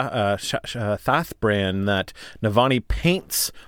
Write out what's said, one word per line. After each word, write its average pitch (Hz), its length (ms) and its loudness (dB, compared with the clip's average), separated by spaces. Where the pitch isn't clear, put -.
uh, 101 240 2
Sh-, - 160 -6
Sh-, - 120 -10
uh, 104 200 -2
Thathbran 104 880 0
that 98 300 0
Navani 120 460 4
paints - 640 0